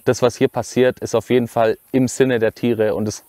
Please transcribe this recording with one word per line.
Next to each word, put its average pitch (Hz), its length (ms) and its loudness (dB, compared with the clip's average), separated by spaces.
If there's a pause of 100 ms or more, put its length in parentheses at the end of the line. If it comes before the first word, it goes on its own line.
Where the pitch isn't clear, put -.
das, 123 160 0
was 123 140 0
hier 131 120 2
passiert, 123 500 0
ist - 160 -8
auf 113 160 -2
jeden 123 160 2
Fall 113 320 0 (140)
im 135 160 2
Sinne 127 320 0
der 110 140 0
Tiere. 110 400 0
Und 107 100 -4
das 107 240 -6